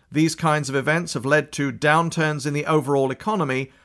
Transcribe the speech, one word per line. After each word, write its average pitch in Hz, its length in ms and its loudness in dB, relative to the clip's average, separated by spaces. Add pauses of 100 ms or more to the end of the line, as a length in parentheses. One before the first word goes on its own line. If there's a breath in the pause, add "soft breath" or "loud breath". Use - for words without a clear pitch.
(120 soft breath)
these 156 220 2
kinds 151 360 0
of 135 60 0
events 156 380 0
have 120 140 -4
led 147 240 0
to 139 200 -2
downturns 151 760 0
in 143 80 -2
the 147 100 -2
overall 139 460 2
economy 139 600 -2 (140)